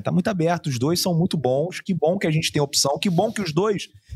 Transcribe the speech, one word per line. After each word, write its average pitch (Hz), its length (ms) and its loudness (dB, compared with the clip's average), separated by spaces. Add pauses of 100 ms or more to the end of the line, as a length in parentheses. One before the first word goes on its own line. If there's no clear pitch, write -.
Tá 139 80 -2
muito 175 160 2
aberto. 165 380 0
Os 131 120 -2
dois 156 220 0
são 180 180 0
muito 175 200 0
bons. 139 420 0
Que 196 140 -4
bom 170 240 2
que 196 80 0
a 165 40 2
gente 156 220 0
tem 151 80 0
opção. 147 400 0
Que - 80 0
bom 190 240 2
que - 80 -6
os 175 100 -4
dois 190 380 0 (280)